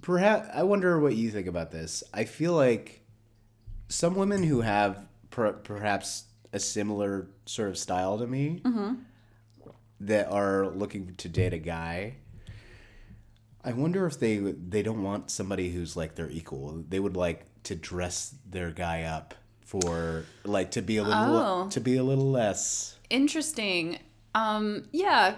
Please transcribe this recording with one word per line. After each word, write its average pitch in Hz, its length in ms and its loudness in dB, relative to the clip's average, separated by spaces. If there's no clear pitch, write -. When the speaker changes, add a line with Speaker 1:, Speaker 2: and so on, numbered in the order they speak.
Speaker 1:
perhaps, 185 540 4
I 147 80 2
wonder 180 380 4
what 139 160 4
you 113 140 0
think 101 180 -4
about 85 240 -2
this. 80 320 -8
I 107 100 0
feel 160 280 -2
like 131 480 4
some 175 260 0
women 196 300 2
who 143 160 4
have 104 480 2
per-, 107 240 2
perhaps 104 680 -2
a 101 80 -2
similar 101 720 -2
sort 104 240 -2
of 90 80 -6
style 95 400 0
to 120 100 -2
me 143 360 0
Speaker 2:
Mm-hmm. 226 300 0
Speaker 1:
that 104 300 2
are 98 380 2
looking 92 480 -6
to - 120 -12
date 87 260 0
a 85 40 -4
guy, 85 580 -6
I 135 80 -4
wonder 175 340 0
if 139 140 -4
they, 110 180 2
they 95 440 -2
don't 110 200 -2
want 98 280 -4
somebody 95 420 -2
who's, 87 240 -6
like, 80 180 -4
their 80 160 -8
equal. 76 580 -10
They 95 120 -2
would 98 160 -2
like 85 280 -2
to 101 100 -8
dress 87 600 -6
their 90 220 -6
guy 82 320 -4
up 80 320 -8
for, 82 600 -2
like, 98 280 0
to 117 100 -2
be 107 160 0
a 107 40 4
little, 110 340 4
Speaker 2:
Oh. 190 340 0
Speaker 1:
to 127 100 -4
be 123 160 2
a 127 80 2
little 135 260 2
less. - 640 0
Speaker 2:
Interesting. 220 880 0
Um, 214 580 0
yeah, 269 460 6